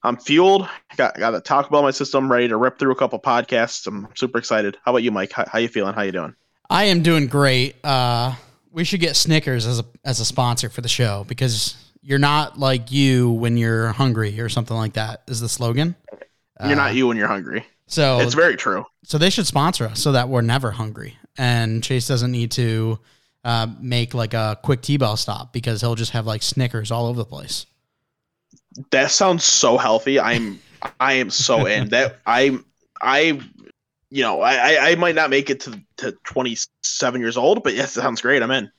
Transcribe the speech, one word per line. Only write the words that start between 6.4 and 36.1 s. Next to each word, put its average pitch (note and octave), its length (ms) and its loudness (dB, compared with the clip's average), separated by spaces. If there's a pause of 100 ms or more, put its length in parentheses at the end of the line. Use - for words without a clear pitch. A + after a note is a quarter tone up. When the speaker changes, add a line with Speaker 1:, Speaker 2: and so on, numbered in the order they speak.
Speaker 2:
I G3 180 2
am F3 180 4
doing D#3+ 240 4
great. C3 560 2
Uh, B2 500 0 (380)
we E3 100 -4
should F3+ 160 -2
get E3 160 0
Snickers C#3+ 500 2
as A#2+ 140 0
a, A#2 60 -4 (200)
as B2+ 140 -2
a A#2 60 -4
sponsor A#2+ 460 0
for - 100 -12
the A#2 80 -8
show, G2+ 400 0
because A#2+ 480 -2 (240)
you're C#3 180 -2
not D3 400 2
like B2+ 320 0
you C3 400 4
when A#2 260 0
you're A2+ 360 0
hungry A2+ 480 -2
or A#2 80 -4
something A2+ 280 -4
like A2 180 -4
that A2 340 -6
is A#2+ 120 -6
the A#2 80 -6
slogan. B2+ 460 -2 (720)
Speaker 1:
You're C#3+ 80 2
not C#3 160 2
Speaker 2:
Uh, G#2 40 -4
Speaker 1:
you C3 120 2
when A#2+ 100 2
you're G#2+ 120 0
hungry. G2+ 360 -6 (220)
Speaker 2:
so C3+ 320 2
Speaker 1:
It's A#2+ 160 2
very D#3 220 4
true. F#2+ 280 -4 (200)
Speaker 2:
So - 140 -2
they F3 120 4
should G3 160 0
sponsor D3 400 2
us G#2 140 -6
so D3+ 100 2
that B2+ 180 2
we're B2+ 140 0
never A#2 300 0
hungry. G#2+ 440 -10 (220)
And A#2 420 0
Chase B2 280 -2
doesn't B2 240 0
need A#2 200 -2
to, A2+ 460 -2 (460)
uh, A#2 240 -2 (120)
make, A#2+ 340 -2
like, A2+ 200 -2
a A2 300 -2
quick C3 180 0
T-bell C3 340 0
stop, - 360 -8
because A2+ 280 -4
he'll A#2 140 0
just A2+ 160 -4
have, A2+ 160 -4
like, G#2+ 160 -4
Snickers A#2 480 -2
all A#2 160 -2
over A#2+ 120 -4
the A2+ 60 -4
place. - 420 -12 (1200)
Speaker 1:
That C3+ 200 2
sounds F#3 340 2
so B2 320 4
healthy. B2 420 2
I'm, A2+ 400 0 (400)
I C3+ 160 2
am B2+ 140 0
so A2 380 2
in G#2 220 0
Speaker 2:
<laughs> - 20 -4
Speaker 1:
that. C3 340 0
I'm, B2+ 400 2 (380)
I, C#3+ 360 2 (680)
you C3+ 140 -2
know, G#2 180 0
I, A#2+ 140 4
I, D3 380 4
I - 20 6
might E3+ 200 2
not D#3 140 2
make C#3 220 0
it C3 100 -2
to, A2+ 180 -14 (200)
to A#2+ 140 -8 (120)